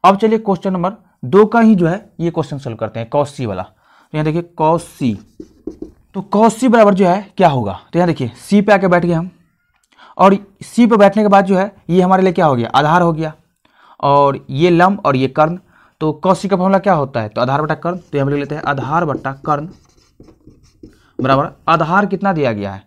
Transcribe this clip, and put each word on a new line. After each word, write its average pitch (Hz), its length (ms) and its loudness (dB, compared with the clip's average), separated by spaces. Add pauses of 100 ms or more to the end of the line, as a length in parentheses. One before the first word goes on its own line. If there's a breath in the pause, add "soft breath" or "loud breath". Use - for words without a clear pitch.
अब 196 140 6
चलिए 220 220 0
क्वेश्चन 196 340 -4
नंबर 185 200 -4 (320)
दो 185 200 4
का 233 140 0
ही 220 160 6
जो 170 120 2
है 180 100 -2 (220)
ये 170 120 -2
क्वेश्चन 156 260 -6
सॉल्व 120 200 -10
करते 113 220 -8
हैं, 113 100 -10
cos 143 240 -2
C 127 120 -8
वाला। 92 180 -6
तो - 540 -16
यहाँ 151 80 -2
देखिए 170 240 -4 (120)
cos 165 320 0
C, 117 220 -4 (1000)
तो 196 200 -10
cos 220 240 2
C 254 100 0
बराबर 208 240 4
जो 185 140 2
है 196 300 -2
क्या 180 120 4
होगा, 107 300 -4 (140)
तो 165 60 0
यहाँ 180 80 2
देखिए 139 320 -4
सी 202 220 2
पे 202 120 2
आके 190 140 2
बैठ 175 180 2
गए 175 80 0
हम, 170 160 -4 (880 soft breath)
और 196 200 4 (260)
सी 233 240 2
पे 220 100 2
बैठने 202 260 4
के 208 60 2
बाद 196 160 4
जो 190 120 0
है 196 140 -4 (180)
ये 185 120 2
हमारे 190 220 2
लिए 185 100 2
क्या 185 120 0
हो 139 100 2
गया, 117 140 -4
आधार 151 320 2
हो 170 120 0
गया, 156 200 -8 (680 soft breath)
और 143 520 0
ये 156 180 0
लंब 180 360 2
और 139 100 0
ये 131 140 0
कर्ण। 160 280 0 (440 soft breath)
तो 151 240 -4
cos 185 100 2
C 185 140 -8
का 196 60 2
फॉर्मूला 185 240 2
क्या 190 140 0
होता 139 280 -2
है, 107 80 -8
तो 117 120 -6
आधार 135 200 0
बटा 151 140 -4
कर्ण। 175 220 -8
तो 156 200 -10
यहाँ 139 100 -2
पे 143 60 -2
लिख 143 60 -2
लेते 143 160 -8
हैं 160 80 -12
आधार 143 420 -4
बट्टा 135 260 -6 (140)
कर्ण 151 220 -4 (1500 soft breath)
बराबर 135 320 0 (160)
आधार 165 380 0
कितना 196 280 -4
दिया 139 200 -2
गया 101 200 -8
है 98 140 -18